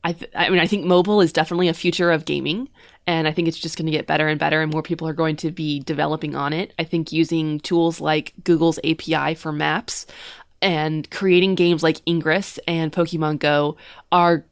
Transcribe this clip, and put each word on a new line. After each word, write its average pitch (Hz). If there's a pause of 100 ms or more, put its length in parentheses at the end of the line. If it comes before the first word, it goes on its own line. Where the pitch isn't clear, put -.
I 170
th-, -
I -
mean, 180
I 165
think 185
mobile 180
is 165
definitely 175
a 160
future 175
of 160
gaming, 151 (360)
and 160
I 160
think 165
it's 160
just -
gonna 160
get 151
better 151
and 151
better, 151
and 156
more 156
people 160
are 160
going 160
to 160
be 151
developing 151
on 143
it. 180
I 165
think 165
using 156
tools 170
like 156 (100)
Google's 165
A 160
P 160
I 147
for 160
maps 151 (560)
and 156
creating 190
games 170
like 160
Ingress 165
and 165
Pokemon 160
Go 147 (340)
are 175